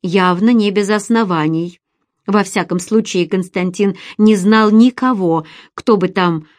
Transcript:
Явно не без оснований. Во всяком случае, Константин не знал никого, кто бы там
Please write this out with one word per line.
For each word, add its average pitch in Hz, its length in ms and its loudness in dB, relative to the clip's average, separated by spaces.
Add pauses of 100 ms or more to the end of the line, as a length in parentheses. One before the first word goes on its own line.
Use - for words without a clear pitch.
Явно 185 480 2
не 214 200 2
без 196 180 -2
оснований. 175 920 -2 (460)
Во 196 180 0
всяком 180 340 -4
случае, 180 500 -2
Константин 185 680 -4 (220)
не 214 180 4
знал 214 340 2
никого, 220 760 2 (300)
кто 220 220 0
бы 180 120 0
там 175 380 -2 (120)